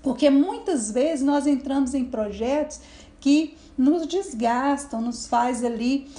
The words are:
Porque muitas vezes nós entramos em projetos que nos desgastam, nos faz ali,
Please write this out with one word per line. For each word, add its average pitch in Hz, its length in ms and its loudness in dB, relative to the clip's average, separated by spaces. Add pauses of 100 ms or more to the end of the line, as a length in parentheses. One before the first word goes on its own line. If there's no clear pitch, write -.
Porque 277 300 2
muitas 311 580 2
vezes 269 340 0
nós 285 220 2
entramos 269 480 0
em 262 120 -2
projetos 233 720 -4 (400)
que 302 360 2 (220)
nos 294 300 2
desgastam, 269 960 -2
nos 240 260 -6
faz 240 360 0
ali, 240 560 -2